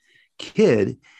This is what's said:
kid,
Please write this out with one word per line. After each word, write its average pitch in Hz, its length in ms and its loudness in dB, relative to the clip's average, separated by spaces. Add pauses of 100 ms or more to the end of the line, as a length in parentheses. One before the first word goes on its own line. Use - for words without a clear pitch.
(400)
kid, 120 580 0 (220)